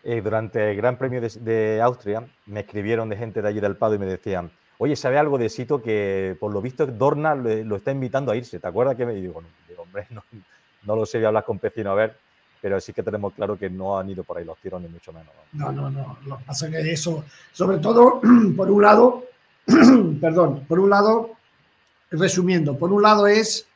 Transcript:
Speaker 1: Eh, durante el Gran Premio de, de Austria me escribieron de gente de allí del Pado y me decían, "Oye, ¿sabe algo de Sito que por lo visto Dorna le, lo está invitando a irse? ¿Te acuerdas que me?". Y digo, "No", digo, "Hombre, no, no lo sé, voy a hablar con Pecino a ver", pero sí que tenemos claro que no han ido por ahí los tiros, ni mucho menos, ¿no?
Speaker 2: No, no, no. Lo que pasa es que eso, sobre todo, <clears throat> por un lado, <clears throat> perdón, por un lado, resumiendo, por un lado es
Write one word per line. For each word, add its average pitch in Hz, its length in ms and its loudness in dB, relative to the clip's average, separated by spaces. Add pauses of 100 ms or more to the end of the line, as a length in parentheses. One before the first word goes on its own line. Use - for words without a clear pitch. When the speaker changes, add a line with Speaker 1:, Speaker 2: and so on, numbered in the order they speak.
Speaker 1:
Eh, 117 140 -4
durante 107 480 -2
el 101 60 -4
Gran 120 200 -2
Premio 127 240 -6
de, 117 80 -6 (120)
de 110 420 -2
Austria 117 420 -2 (220)
me 104 140 -10
escribieron 104 480 -4
de 104 80 -8
gente 110 260 -8
de 104 60 -2
allí 104 100 -4
del 101 160 -2
Pado 107 220 0
y - 20 -6
me 98 80 -6
decían, 92 460 -8 (260)
"Oye, 143 160 -2
¿sabe 131 240 -2
algo 147 180 0
de 117 120 -2
Sito 123 340 -6
que 98 560 -4
por 107 140 -6
lo 101 100 -4
visto 127 240 -4
Dorna 143 480 -2
le, 113 300 -4
lo 110 100 -6
está 101 160 -6
invitando 135 400 -4
a 107 60 0
irse? 120 240 -10
¿Te - 80 -10
acuerdas 120 260 -2
que 123 100 -4
me?". 117 100 -6
Y 98 80 -8
digo, 85 180 -12
"No", 85 80 -20 (200)
digo, 87 140 -18
"Hombre, 95 280 -12
no, 110 120 -18 (600)
no 104 100 -2
lo 110 120 0
sé, 120 120 -6
voy 113 60 0
a - 20 4
hablar 107 180 2
con 101 140 -6
Pecino 104 320 -6
a 98 60 0
ver", 110 200 -2 (460)
pero 98 180 -2
sí - 120 -18
que - 100 -6
tenemos 101 320 -6
claro 104 240 -4
que 98 100 -8
no 95 300 -6
han 95 100 -6
ido 92 140 -10
por 85 160 -10
ahí 85 60 -10
los 80 140 -16
tiros, 92 220 -12
ni 87 60 -14
mucho 85 260 -20
menos, 82 220 -20 (180)
¿no? 143 200 -8
Speaker 2:
No, 139 180 -8
no, - 0 -
no. 135 340 -12
Lo 135 140 -14
que - 60 -20
pasa 151 240 -8
es 156 40 -8
que 160 200 -4
eso, 160 320 -6 (280)
sobre 185 260 -2
todo, 226 420 6 (180)
<clears throat> 190 180 2
por 190 140 0
un 202 120 6
lado, 220 420 6 (420)
<clears throat> 233 540 8
perdón, 160 480 2
por 165 100 0
un 196 120 4
lado, 220 400 2 (840)
resumiendo, 175 680 0
por 175 140 -2
un 208 100 4
lado 208 240 6
es 214 480 2